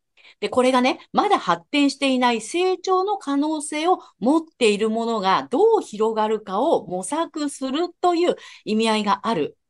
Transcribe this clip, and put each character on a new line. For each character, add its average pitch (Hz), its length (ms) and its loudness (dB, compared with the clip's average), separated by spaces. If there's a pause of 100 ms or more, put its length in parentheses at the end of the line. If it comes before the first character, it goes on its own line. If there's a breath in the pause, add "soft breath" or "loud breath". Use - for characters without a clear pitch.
(400 soft breath)
で、 208 80 -4
こ 247 140 2
れ 254 100 4
が 254 80 2
ね、 269 180 0 (140 loud breath)
ま 370 160 2
だ 381 100 4
発 170 320 0
展 285 200 2
し 277 60 -6
て 277 120 0
い 262 100 2
な 247 140 2
い 226 80 -2
成 359 360 -2
長 370 280 0
の 403 140 -2
可 277 180 -4
能 302 260 -2
性 311 240 -6
を 359 140 2 (180 loud breath)
持 269 200 2
っ - 40 2
て 226 300 0
い 202 60 -2
る 220 120 0
も 226 160 -4
の 226 140 -2
が 185 280 2
ど 427 300 4
う - 20 0
広 220 340 -2
が 214 120 2
る 214 140 -2
か 202 200 -4
を 294 260 0
模 180 180 -6
索 311 440 -6
す 262 220 -8
る 339 180 -4 (120)
と 349 140 2
い 339 140 2
う 214 80 0 (280 loud breath)
意 208 100 -4
味 226 160 2
合 214 80 2
い 214 60 -2
が 202 240 0
あ 233 40 0
る、 156 240 -4 (140)